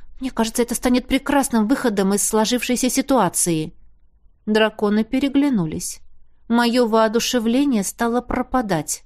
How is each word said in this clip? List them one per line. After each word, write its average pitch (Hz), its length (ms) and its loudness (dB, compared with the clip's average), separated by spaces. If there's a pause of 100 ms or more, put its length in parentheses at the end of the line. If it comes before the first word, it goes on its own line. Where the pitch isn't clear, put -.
(200)
Мне 262 120 -6
кажется, 226 300 0
это 233 140 -2
станет 247 320 0
прекрасным 262 600 0
выходом 202 460 0
из 202 140 0
сложившейся 233 640 0
ситуации». 180 840 0 (720)
Драконы 214 580 2
переглянулись. 262 960 -2 (480)
Мое 240 400 2
воодушевление 226 960 2
стало 233 380 -4
пропадать. 220 840 -4